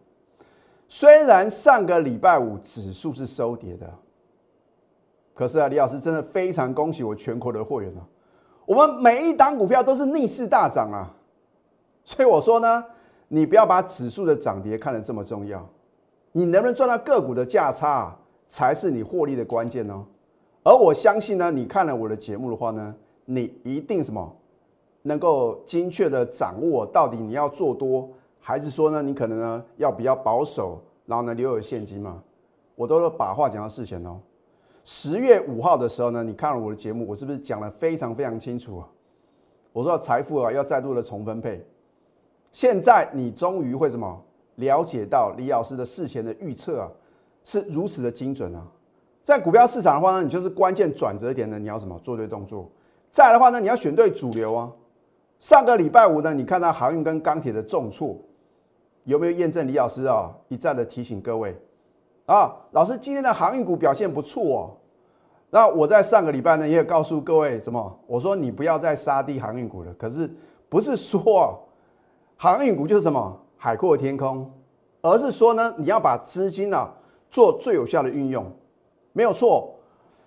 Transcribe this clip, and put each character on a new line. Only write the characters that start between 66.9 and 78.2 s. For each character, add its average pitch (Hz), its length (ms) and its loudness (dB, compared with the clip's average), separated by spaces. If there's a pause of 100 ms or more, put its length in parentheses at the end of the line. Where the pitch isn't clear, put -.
诉 156 180 -4
各 160 160 2
位 135 240 0
什 117 100 -10
么？ 107 360 -8
我 120 120 -2
说 190 160 -2
你 139 160 -4
不 143 120 -8
要 156 160 2
再 156 160 0
杀 139 260 -2
低 135 180 -6
航 113 160 -8
运 120 140 -8
股 92 140 -14
了。 87 160 -16
可 113 100 -8
是 147 180 -6 (400)
不 180 140 0
是 262 140 -2
说 196 440 2
啊， 151 140 0 (840)
航 202 280 2
运 220 100 2
股 143 120 -4
就 208 80 2
是 202 80 4
什 156 100 2
么 101 260 -4 (160)
海 117 200 -4
阔 165 200 2
天 135 220 -2
空， 131 340 -6 (520)
而 170 120 4
是 254 160 2
说 233 220 4
呢， 226 240 0
你 156 80 -6
要 208 140 2
把 135 180 2
资 185 320 -4
金 190 240 -4
啊 123 180 -2 (380)
做 226 300 6
最 226 160 -2
有 127 100 0
效 160 160 0
的 131 80 -2
运 139 200 -4